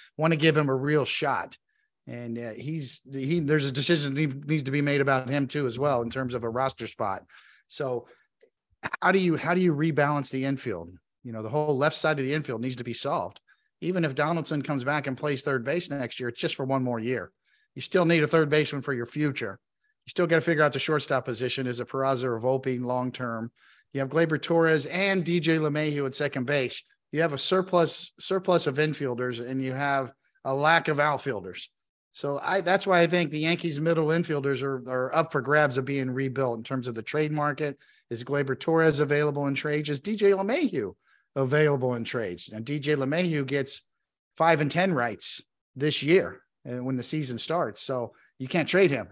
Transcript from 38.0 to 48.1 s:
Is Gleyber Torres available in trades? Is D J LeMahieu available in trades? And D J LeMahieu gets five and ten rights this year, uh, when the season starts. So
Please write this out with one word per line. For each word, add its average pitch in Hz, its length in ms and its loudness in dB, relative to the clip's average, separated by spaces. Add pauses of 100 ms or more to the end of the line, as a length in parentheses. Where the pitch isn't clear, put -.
Is 120 140 -8
Gleyber 135 340 0
Torres 160 420 4
available 143 460 2
in 139 80 0
trades? 151 360 -2
Is 143 100 -2
D 214 160 -4
J 202 160 6
LeMahieu 196 640 0 (420)
available 139 580 2
in 117 100 -4
trades? 101 460 -6
And 110 160 -10
D 147 120 -4
J 143 160 2
LeMahieu 147 520 0
gets 139 360 -4 (540)
five 165 240 6
and 147 100 2
ten 180 220 2
rights 120 500 -4 (340)
this 147 260 0
year, 151 400 2 (260)
uh, 123 160 -8
when 131 120 -2
the 123 60 -4
season 127 360 -4
starts. 160 420 -2
So 123 320 -4 (260)